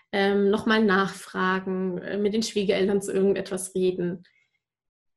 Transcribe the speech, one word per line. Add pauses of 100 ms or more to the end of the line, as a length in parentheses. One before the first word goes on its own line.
(120)
ähm,
nochmal
nachfragen,
äh,
mit
den
Schwiegereltern
zu
irgendetwas
reden. (920)